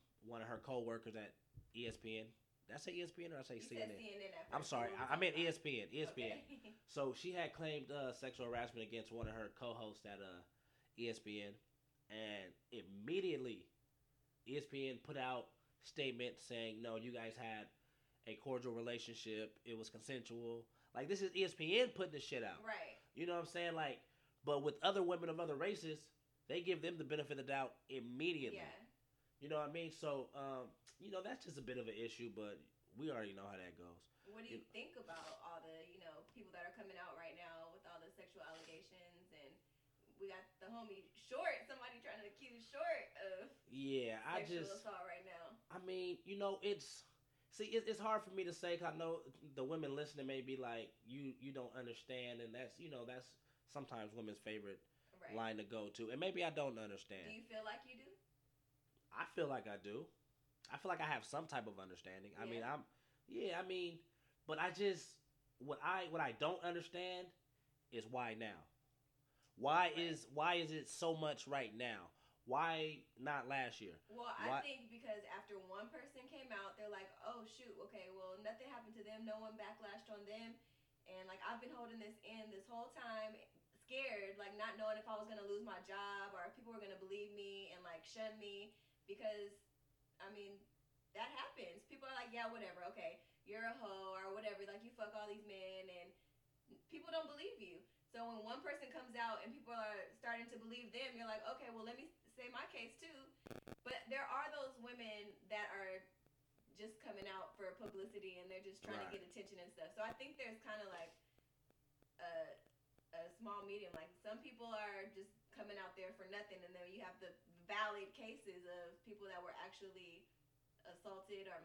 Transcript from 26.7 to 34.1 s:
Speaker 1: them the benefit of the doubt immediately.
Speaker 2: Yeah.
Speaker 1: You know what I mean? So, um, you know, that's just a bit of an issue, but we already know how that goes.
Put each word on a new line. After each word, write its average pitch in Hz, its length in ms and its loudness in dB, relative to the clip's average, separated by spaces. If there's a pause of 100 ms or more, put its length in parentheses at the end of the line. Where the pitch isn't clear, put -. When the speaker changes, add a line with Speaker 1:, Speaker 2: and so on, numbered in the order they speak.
Speaker 1:
them 170 160 4
the 151 80 2
benefit 143 320 4
of 131 80 -2
the 139 80 2
doubt 135 180 4 (160)
immediately. 131 720 2
Speaker 2:
Yeah. - 260 -8 (560)
Speaker 1:
You 139 80 -6
know 156 140 4
what 147 80 2
I - 20 -2
mean? 165 220 0
So, 139 400 2
um, 135 320 0 (320)
you 202 160 -6
know, 185 80 2
that's 254 240 -4
just 143 100 -6
a 139 80 -4
bit 127 140 0
of 113 80 0
an 110 80 0
issue, 117 400 0
but 104 240 -2 (400)
we 151 160 0
already 104 240 2
know 98 80 -4
how 101 80 -4
that 90 240 -8
goes. 87 240 -12 (240)